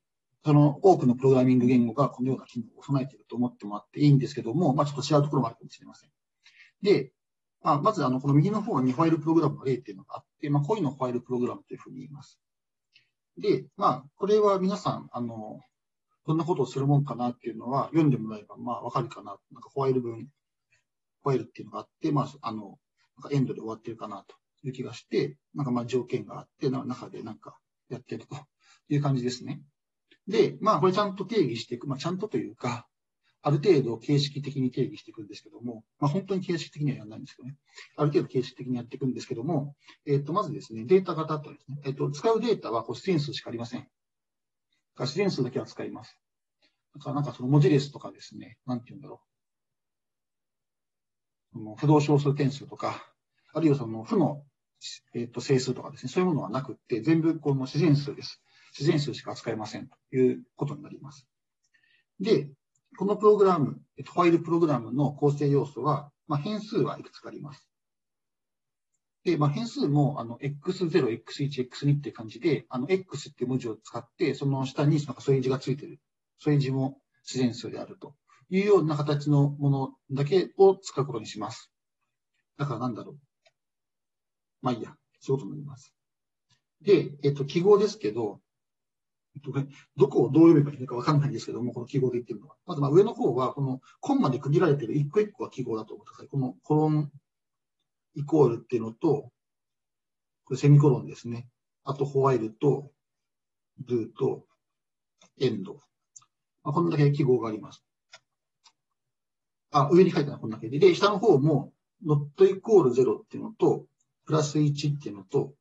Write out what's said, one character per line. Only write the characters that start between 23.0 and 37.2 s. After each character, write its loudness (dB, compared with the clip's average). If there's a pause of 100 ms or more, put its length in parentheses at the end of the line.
な -18
ん -14
か -
エ 2
ン 2
ド -2
で -14
終 -8
わ -8
っ -16
て -12
る -12
か -12
な -14
と -20 (260)
い -10
う -6
気 -10
が -12
し -18
て、 -2 (160)
な -4
ん -4
か -2
ま 0
あ -8
条 -2
件 -6
が -14
あ -16
っ -20 (120)
て、 -2
な-、 -4
中 -10
で -14
な -10
ん -20
か -20 (300)
や -10
っ -18
て -12
る -14
と -14 (520)
い 0
う 0
感 0
じ -4
で -2
す -8
ね。 -10 (680)
で、 2
ま 4
あ、 -2
こ 4
れ 4
ち -2
ゃ 2
ん -4
と -8
定 0
義 -2
し -10
て -10
い -8
く、 -10
ま -6
あ、 -10
ち -6
ゃ -4
ん -6
と -6
と -6
い -6
う -18
か、 -8 (540)
あ -2
る 4
程 4
度 -4
形 0
式 -4
的 -6
に 0
定 -2
義 -10
し -20
て -20
い -20
く -16
ん -18
で -18
す -20
け -20
ど -20
も、 -12 (160)
ま 2
あ、 -2
本 -4
当 -4
に -4
形 -4
式 -12
的 -10
に 0
は -6
や -16
ら -16
な -16
い -16